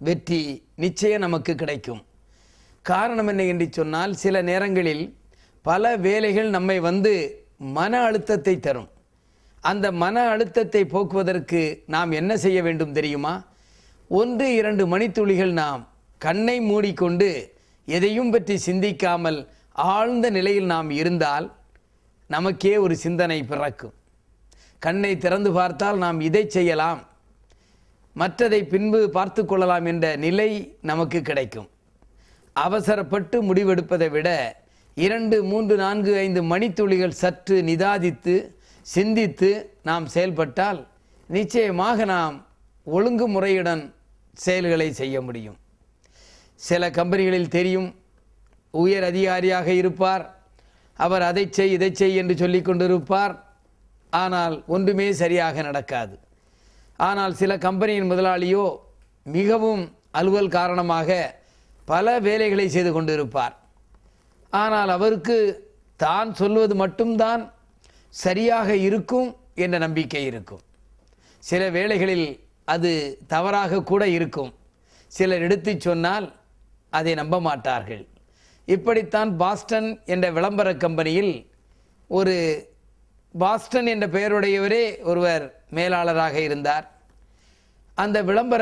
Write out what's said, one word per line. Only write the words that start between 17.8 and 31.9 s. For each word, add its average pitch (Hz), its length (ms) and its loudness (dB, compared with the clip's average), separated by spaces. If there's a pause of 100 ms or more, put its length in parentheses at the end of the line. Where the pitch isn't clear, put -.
எதையும் 214 440 0
பற்றி 202 260 2
சிந்திக்காமல் 175 840 -2 (480)
ஆழ்ந்த 226 420 2
நிலையில் 196 380 2
நாம் 160 240 -2
இருந்தால் 156 560 0 (840)
நமக்கே 185 480 0
ஒரு 180 180 2
சிந்தனை 170 480 -2
பிறக்கும். 135 520 -8 (840)
கண்ணை 196 360 0
திறந்து 185 340 2
பார்த்தால் 180 460 0
நாம் 175 240 0
இதை 165 260 2
செய்யலாம், 165 540 0 (1120)
மற்றதை 208 520 2
பின்பு 208 320 2 (100)
பார்த்து 190 340 -2
கொள்ளலாம் 180 420 2
என்ற 170 200 0 (100)
நிலை 180 340 0 (320)
நமக்கு 160 400 -2
கிடைக்கும். 127 480 -6 (840)